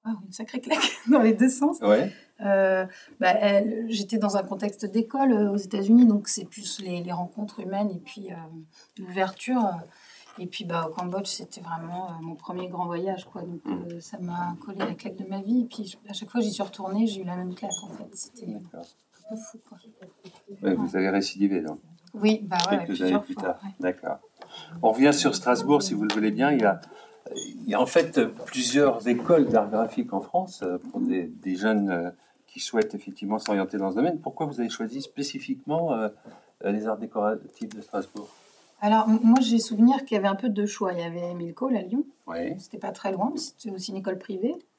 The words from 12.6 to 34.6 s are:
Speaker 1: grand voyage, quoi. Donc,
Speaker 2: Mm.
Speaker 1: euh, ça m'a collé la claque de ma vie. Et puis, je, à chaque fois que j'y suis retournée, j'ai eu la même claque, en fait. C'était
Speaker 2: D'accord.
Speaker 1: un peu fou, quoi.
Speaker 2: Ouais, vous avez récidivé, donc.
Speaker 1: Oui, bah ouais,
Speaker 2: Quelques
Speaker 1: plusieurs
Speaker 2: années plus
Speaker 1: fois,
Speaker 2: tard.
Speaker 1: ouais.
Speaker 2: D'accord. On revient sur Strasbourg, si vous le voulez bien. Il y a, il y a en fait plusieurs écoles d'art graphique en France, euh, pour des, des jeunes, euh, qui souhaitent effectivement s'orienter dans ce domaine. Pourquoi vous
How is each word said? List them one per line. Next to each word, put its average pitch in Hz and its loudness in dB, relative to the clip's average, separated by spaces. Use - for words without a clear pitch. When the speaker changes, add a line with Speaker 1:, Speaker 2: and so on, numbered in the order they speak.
Speaker 1:
grand 180 -6
voyage, 185 -4
quoi. 175 -14
Donc, 175 -12
Speaker 2:
Mm. - -6
Speaker 1:
euh, 170 -12
ça 180 -14
m'a 175 -6
collé 196 -14
la 214 -4
claque 196 -12
de 190 -10
ma 196 -6
vie. 233 0
Et 226 0
puis, 208 -12
je, - -14
à - -12
chaque 202 -12
fois 240 0
que 214 0
j'y 202 -2
suis 202 -4
retournée, 196 -2
j'ai 196 -4
eu 185 -8
la 180 -6
même 180 -6
claque, 196 -10
en - -16
fait. 214 -16
C'était 226 -12
Speaker 2:
D'accord. - -14
Speaker 1:
un 220 -8
peu - -10
fou, 220 -20
quoi. 185 -20
Speaker 2:
Ouais, 98 2
vous - -2
avez 95 2
récidivé, 98 2
donc. 76 -8
Speaker 1:
Oui, 214 2
bah 180 -4
ouais, - 2
Speaker 2:
Quelques - -4
Speaker 1:
plusieurs 185 0
Speaker 2:
années 196 4
plus - -10
Speaker 1:
fois, - -8
Speaker 2:
tard. - -4
Speaker 1:
ouais. 196 -10
Speaker 2:
D'accord. - -4
On 110 6
revient 143 6
sur 143 2
Strasbourg, 123 4
si 120 -2
vous 104 0
le 104 0
voulez 107 2
bien. 127 2
Il 131 4
y 107 4
a, 95 4
il - -8
y - -2
a - 2
en 123 4
fait 165 4
plusieurs 123 2
écoles 123 4
d'art 107 4
graphique 110 -2
en 98 -2
France, 185 -4
euh, 90 -2
pour - -6
des, 90 0
des 92 -6
jeunes, 101 2
euh, 87 -2
qui - -18
souhaitent 107 0
effectivement 101 -6
s'orienter 101 -2
dans 95 0
ce 95 -4
domaine. 156 2
Pourquoi 156 -6
vous 135 -6